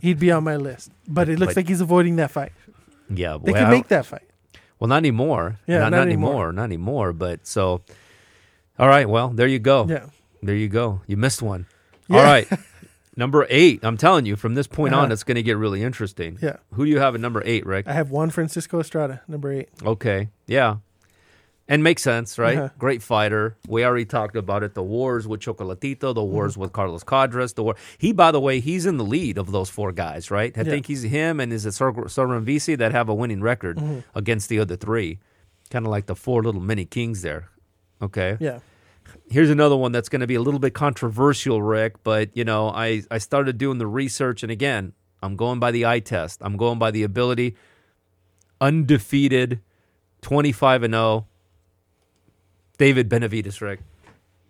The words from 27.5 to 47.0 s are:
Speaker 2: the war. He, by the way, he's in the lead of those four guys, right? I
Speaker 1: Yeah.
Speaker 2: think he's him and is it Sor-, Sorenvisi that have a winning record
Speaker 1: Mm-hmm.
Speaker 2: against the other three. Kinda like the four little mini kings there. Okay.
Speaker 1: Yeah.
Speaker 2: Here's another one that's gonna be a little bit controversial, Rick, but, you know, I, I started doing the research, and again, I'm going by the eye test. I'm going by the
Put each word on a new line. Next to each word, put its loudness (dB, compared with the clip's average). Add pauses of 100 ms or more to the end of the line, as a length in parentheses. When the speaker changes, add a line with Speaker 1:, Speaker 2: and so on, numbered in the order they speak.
Speaker 2:
the -6
war. -2 (220)
He, 0
by 6
the 2
way, 2
he's -4
in 0
the -2
lead -2
of -6
those -2
four -6
guys, -8
right? -2
I -4
Speaker 1:
Yeah. -2
Speaker 2:
think -4
he's -6
him -2
and -4
is -6
it -6
Sor-, 0 (120)
Sorenvisi -2
that 0
have 0
a 0
winning -4
record -2
Speaker 1:
Mm-hmm. -6 (160)
Speaker 2:
against -2
the 0
other -4
three. -4 (500)
Kinda -4
like -4
the -8
four 0
little -2
mini -4
kings -6
there. -8 (520)
Okay. -4
Speaker 1:
Yeah. -4 (720)
Speaker 2:
Here's 4
another 6
one 0
that's -4
gonna -2
be -2
a 0
little 0
bit 0
controversial, 0
Rick, -2
but, 0
you -2
know, 0
I, -4
I -4
started -2
doing -2
the -4
research, -4
and -8
again, -4 (280)
I'm -6
going -2
by 0
the 0
eye 2
test. -6
I'm -6
going 0
by 2
the -2